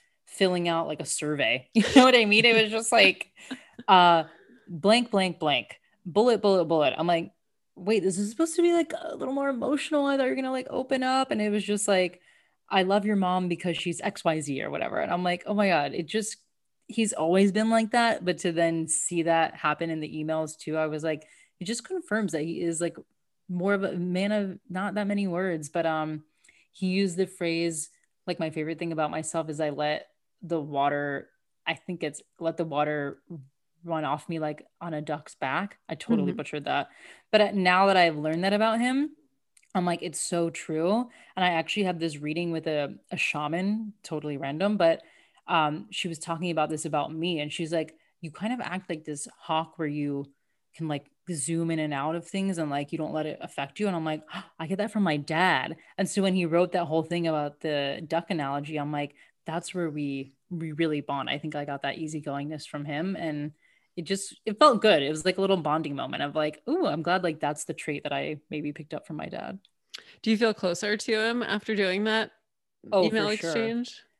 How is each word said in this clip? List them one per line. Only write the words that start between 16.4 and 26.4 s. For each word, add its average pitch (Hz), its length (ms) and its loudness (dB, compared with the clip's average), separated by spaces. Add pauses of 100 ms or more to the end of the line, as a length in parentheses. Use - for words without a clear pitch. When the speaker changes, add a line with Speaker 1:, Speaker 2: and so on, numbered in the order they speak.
Speaker 1:
he's 220 240 0
always 185 400 4
been 220 180 2
like 226 220 2
that. 233 320 2
But 175 140 -2
to 175 140 -2
then 165 360 2
see - 340 -2
that 165 340 2
happen 160 340 -2
in 160 100 -4
the 151 80 -8 (160)
emails 156 340 -4
too, 156 180 -6
I 156 100 0
was 151 180 -4
like, 156 220 -4 (340)
it 175 40 -8
just 233 200 -6
confirms 220 480 -4
that 151 100 -2
he 165 200 -6
is, 170 180 -2
like, 170 160 -4 (520)
more 185 260 0
of 196 100 0
a - 120 -4
man 180 360 -2
of 202 260 -2 (100)
not 190 260 -6
that 208 120 -2
many 202 200 0
words. 170 440 -2
But, 170 160 -2
um, 156 380 -2 (480)